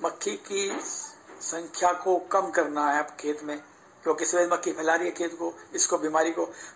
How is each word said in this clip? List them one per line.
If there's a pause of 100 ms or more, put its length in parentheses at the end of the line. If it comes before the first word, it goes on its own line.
मक्खी
की (600)
संख्या
को
कम
करना
है
आप
खेत
में, (400)
क्योंकि
सफेद
मक्खी
फैला
रही
है
खेत
को, (220)
इसको,
बीमारी
को। (220)